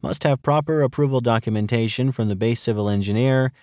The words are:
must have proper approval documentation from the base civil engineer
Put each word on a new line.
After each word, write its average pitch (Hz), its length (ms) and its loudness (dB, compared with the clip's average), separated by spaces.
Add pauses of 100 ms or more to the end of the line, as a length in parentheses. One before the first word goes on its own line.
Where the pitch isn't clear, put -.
must - 220 -4
have 139 180 0
proper 151 400 0
approval 135 380 0
documentation 113 920 0
from 110 160 -2
the 101 80 -2
base 113 240 0
civil 104 300 0
engineer 120 640 0 (100)